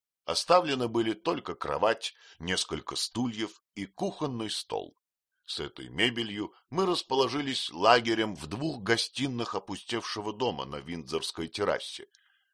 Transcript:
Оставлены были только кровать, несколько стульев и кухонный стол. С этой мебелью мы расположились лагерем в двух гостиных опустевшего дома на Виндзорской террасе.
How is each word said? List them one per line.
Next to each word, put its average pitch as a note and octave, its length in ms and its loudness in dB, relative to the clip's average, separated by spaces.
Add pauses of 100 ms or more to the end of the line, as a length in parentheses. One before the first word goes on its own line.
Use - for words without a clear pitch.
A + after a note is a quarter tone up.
(260)
Оставлены C#3 640 4
были A2+ 260 2
только C#3+ 420 -4
кровать, D#2+ 600 0 (240)
несколько E2 560 -4
стульев A2 640 -2 (140)
и G2 100 -4
кухонный B2+ 640 -4
стол. - 480 -6 (480)
С - 140 -8
этой C#2 280 -8
мебелью G#2 680 0 (180)
мы F3+ 140 2
расположились C3+ 840 0
лагерем A2 640 6
в - 120 -10
двух B2+ 340 -4
гостиных A#2 720 0
опустевшего G#2+ 800 -4
дома G#2 320 -2
на C#2 120 -8
Виндзорской D#2 720 -4
террасе. - 600 -2 (460)